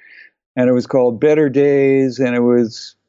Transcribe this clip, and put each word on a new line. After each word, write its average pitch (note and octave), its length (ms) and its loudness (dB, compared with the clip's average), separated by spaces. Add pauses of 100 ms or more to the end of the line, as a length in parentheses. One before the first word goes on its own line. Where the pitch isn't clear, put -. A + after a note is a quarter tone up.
(560)
And B2 120 0
it B2+ 40 2
was B2 140 -2
called B2 340 0
Better D3+ 280 2
Days, C3+ 680 0
and B2 160 -2
it A#2+ 80 -2
was A#2+ 540 -2 (120)